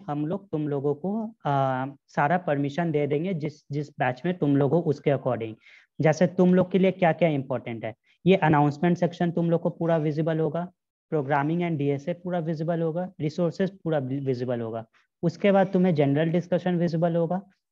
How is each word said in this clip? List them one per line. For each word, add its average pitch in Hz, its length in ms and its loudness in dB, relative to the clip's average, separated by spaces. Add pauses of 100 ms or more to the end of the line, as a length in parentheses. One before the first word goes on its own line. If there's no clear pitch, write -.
हम 147 200 -4
लोग 196 240 -6
तुम 151 180 -4
लोगों 143 260 -2
को, 208 320 -6
अ, 185 240 -6 (560)
सारा 160 320 0
permission 147 520 -2
दे 147 160 0
देंगे, 160 280 -2
जिस, 147 380 -8
जिस 147 180 -6
batch 127 340 -4
में 175 140 -2
तुम 143 180 2
लोग 139 140 2
हो 165 100 2
उसके 147 300 0
according। 113 440 -2 (460)
जैसे 156 260 4
तुम 180 280 4
लोग 180 180 4
के 196 60 4
लिए 185 120 4
क्या-क्या 170 380 2
important 123 560 -4
है, 113 100 -8 (320)
ये 185 100 6
announcement 151 640 2
section 175 340 -2
तुम 170 180 0
लोग 165 100 2
को 170 100 -2
पूरा 165 260 0
visible 156 420 0
होगा, 165 340 -4 (400)
programming 147 480 0
and 170 180 -2
डीएसए 143 340 -2
पूरा 175 260 -6
visible 165 440 -4
होगा, 175 380 -4
resources 175 600 -2
पूरा 160 160 0
विजिबल 127 600 -4
होगा। 113 240 -8 (380)
उसके 175 300 2
बाद 196 200 4
तुम्हें 185 220 4
general 147 360 2
discussion 175 460 0
visible 170 400 0
होगा। 170 260 -2 (300)